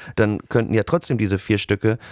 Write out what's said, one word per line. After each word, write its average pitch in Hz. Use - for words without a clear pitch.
dann 104
könnten 117
ja 107
trotzdem 156
diese 101
vier 104
Stücke 110